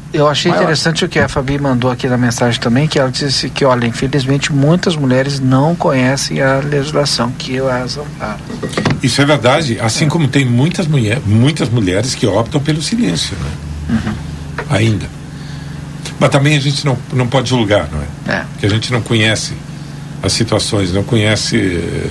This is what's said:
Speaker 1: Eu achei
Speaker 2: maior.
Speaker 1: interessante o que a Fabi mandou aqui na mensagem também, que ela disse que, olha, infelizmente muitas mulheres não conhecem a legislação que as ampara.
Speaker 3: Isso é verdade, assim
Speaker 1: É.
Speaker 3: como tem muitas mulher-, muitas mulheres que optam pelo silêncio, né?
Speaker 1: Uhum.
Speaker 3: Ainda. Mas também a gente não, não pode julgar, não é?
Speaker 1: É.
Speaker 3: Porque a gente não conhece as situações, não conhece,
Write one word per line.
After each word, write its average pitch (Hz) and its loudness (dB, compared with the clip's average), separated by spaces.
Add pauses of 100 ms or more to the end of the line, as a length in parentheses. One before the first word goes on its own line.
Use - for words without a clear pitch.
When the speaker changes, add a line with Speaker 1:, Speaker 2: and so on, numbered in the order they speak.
(120)
Speaker 1:
Eu 147 4
achei 147 2
Speaker 2:
maior. 175 2
Speaker 1:
interessante 160 0
o - -4
que 160 0
a 139 2
Fabi 139 -2
mandou 127 2
aqui 123 -2
na 123 2
mensagem 120 2
também, 131 2
que 156 0
ela 131 2
disse 135 -2
que, - -2
olha, 123 4
infelizmente 135 0
muitas 156 4
mulheres 139 2
não 135 4
conhecem 139 0
a 135 2
legislação 143 0
que 131 -6
as 127 -2
ampara. 135 -8 (640)
Speaker 3:
Isso 135 2
é 143 4
verdade, 135 2
assim 117 0
Speaker 1:
É. 147 4
Speaker 3:
como 147 2
tem 139 2
muitas 143 2
mulher-, 123 2
muitas 123 4
mulheres 107 0
que - -2
optam 113 2
pelo 151 0
silêncio, 175 -2
né? 71 -4 (360)
Speaker 1:
Uhum. 110 -2 (580)
Speaker 3:
Ainda. 107 2 (1120)
Mas 143 4
também 147 4
a - 2
gente 139 -2
não, 131 0 (160)
não 127 2
pode 120 0
julgar, 101 2
não 76 -4
é? - -6
Speaker 1:
É. 80 -6
Speaker 3:
Porque - -6
a 101 4
gente 110 0
não 123 0
conhece 110 0 (680)
as 98 0
situações, 101 0
não 98 0
conhece, 104 0 (320)